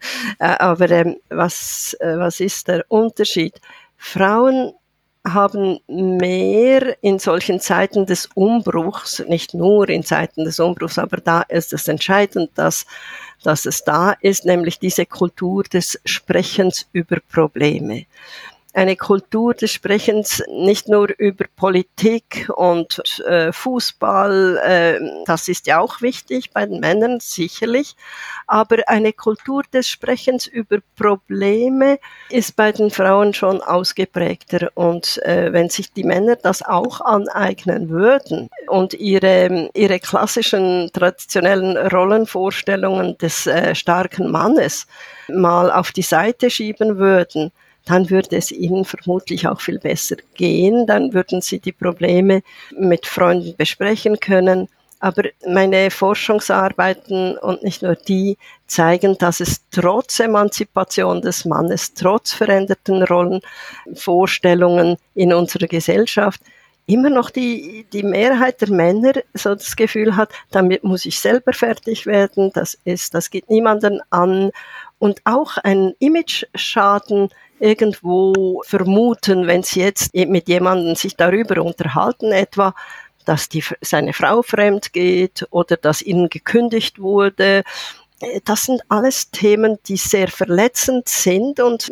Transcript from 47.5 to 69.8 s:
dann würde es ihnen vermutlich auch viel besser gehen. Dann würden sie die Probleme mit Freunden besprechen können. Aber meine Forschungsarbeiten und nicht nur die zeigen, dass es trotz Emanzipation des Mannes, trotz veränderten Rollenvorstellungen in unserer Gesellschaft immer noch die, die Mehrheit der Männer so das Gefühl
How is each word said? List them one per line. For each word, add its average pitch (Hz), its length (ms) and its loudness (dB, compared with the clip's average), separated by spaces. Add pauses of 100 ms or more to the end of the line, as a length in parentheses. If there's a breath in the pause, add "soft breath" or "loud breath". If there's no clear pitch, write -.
dann 180 220 2
würde 190 260 0
es - 160 -4
ihnen 185 320 -2
vermutlich 180 640 -4
auch 170 140 -2
viel - 180 -6
besser - 380 -4 (180)
gehen. 180 520 2
Dann 208 260 0
würden 185 280 -2
sie 190 180 -6
die 185 120 -8
Probleme 180 680 2 (360 loud breath)
mit 175 280 2
Freunden 175 500 0
besprechen 214 640 -2
können. 185 480 2 (320)
Aber 196 240 0 (240)
meine 190 440 4
Forschungsarbeiten 190 1500 0
und - 260 -4
nicht 196 200 -6
nur 180 120 0
die 196 420 -2 (280 loud breath)
zeigen, 180 520 2
dass 175 220 0
es - 300 -4
trotz 185 500 0
Emanzipation 202 1000 0
des - 240 -4
Mannes, 165 480 -2
trotz - 400 0
veränderten 196 680 0
Rollenvorstellungen 175 1900 0 (160)
in 180 200 4
unserer 175 340 0
Gesellschaft 190 760 0 (460 soft breath)
immer 254 220 4
noch 247 200 2
die, 220 640 -6
die 202 100 -4
Mehrheit 240 580 2
der 208 100 0
Männer 196 420 4 (200)
so 202 200 -2
das - 220 -10
Gefühl 214 400 0